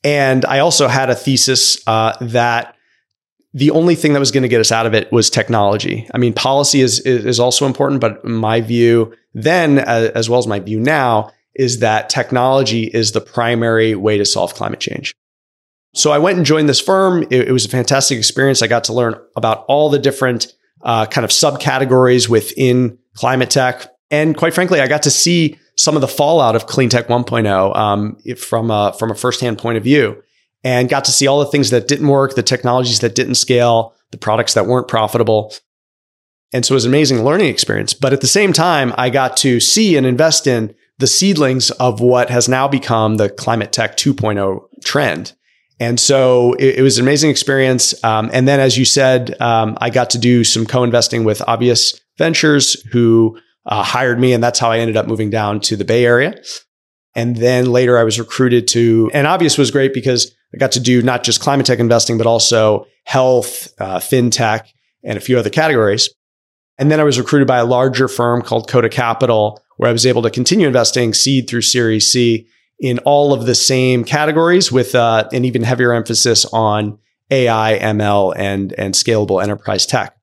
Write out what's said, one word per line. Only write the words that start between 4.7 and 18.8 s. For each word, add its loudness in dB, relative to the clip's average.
out 0
of 0
it -2
was 2
technology. -2
I -2
mean, 0
policy 0
is, 0
is, 0
is -2
also 0
important, -2
but -4
my -2
view 2
then, 2
uh, 0
as -2
well 2
as -2
my -4
view -6
now, 0
is -4
that 0
technology 0
is -2
the -2
primary 0
way 0
to 0
solve -2
climate -8
change. -10
So 0
I 2
went 0
and 0
joined 2
this 0
firm. 0
It, 0
it 0
was 0
a -12
fantastic -2
experience. 0
I 0
got 0